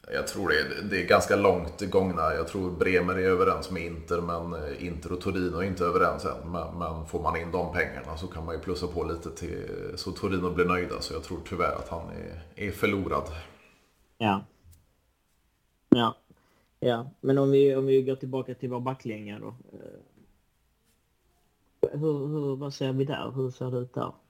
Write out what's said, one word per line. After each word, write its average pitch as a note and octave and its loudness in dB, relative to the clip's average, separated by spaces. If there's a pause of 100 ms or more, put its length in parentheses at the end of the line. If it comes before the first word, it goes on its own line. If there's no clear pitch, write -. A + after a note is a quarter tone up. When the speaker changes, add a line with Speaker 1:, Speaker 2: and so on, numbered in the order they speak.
(120)
Speaker 1:
Jag C2+ -2
tror G2 -2
det, D2+ 2
det F#2+ 2
är F2 -2
ganska G2+ 6
långt F2+ 4 (100)
gångna. F2 4
Jag E2 -2
tror F#2 -2
Bremer F2+ 4
är F#2 4
överens F#2 4
med F2 -4
Inter, E2+ -4
men, E2+ -4
eh, D2 -6
Inter E2 -6
och F2 -4
Torino F2+ 0
är E2+ 0
inte F#2 0
överens F2 4
än. E2 -4
Men, E2 -6
men D#2+ -4
får D#2+ -2
man D#2+ 0
in E2+ -4
de F2 0
pengarna C#2+ -2
så F#2 -8
kan E2 -8
man E2 -4
ju D#2 -6
plussa F2+ -2
på E2+ -2
lite E2 -6
till, D#2+ -8 (280)
så - -6
Torino F#2 0
blir F2 4
nöjda. F2+ 0
Så - -6
jag D#2 -6
tror F2 -8 (100)
tyvärr E2+ 0
att - -6
han E2 -8
är, E2+ -10 (240)
är G2 -2
förlorad. F#2 0 (920)
Speaker 2:
Ja. G2+ 4 (1400)
Ja. A#2 4 (640)
Ja. B2 -2 (100)
Men C3+ 4
om C#3 4
vi, C#3 6
om C3+ 2
vi C3+ 6
går C3 -2
tillbaka B2+ -6
till B2 -6
vår B2 -4
backlinje A2 -6
då. G#2+ -10 (240)
Eh, G2+ -18 (2250)
hur, D3 0
hur, C#3+ -2
vad C#3 -8
ser C3+ -2
vi C3+ 2
där? A#2+ -4
Hur C3 -2
ser B2+ -6
det B2+ -2
ut B2 -6
där? B2+ -4 (180)